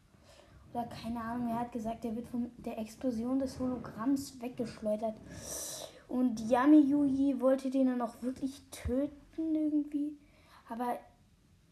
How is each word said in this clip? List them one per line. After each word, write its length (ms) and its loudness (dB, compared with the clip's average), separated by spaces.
Oder 140 -4
keine 340 -8
Ahnung, 300 -4
er 120 -2
hat 100 -6
gesagt, 340 -6
er 100 -4
wird 120 -8
von 300 -4
der 200 -8
Explosion 640 -2
des 200 -4
Hologramms 800 -2
weggeschleudert. 760 -4
Und 340 2
Yami 400 8
Yugi 600 4
wollte 300 4
den 160 4
dann 160 0
auch 180 -6
wirklich 480 -6
töten 880 -4
irgendwie. 600 0
Aber 300 -4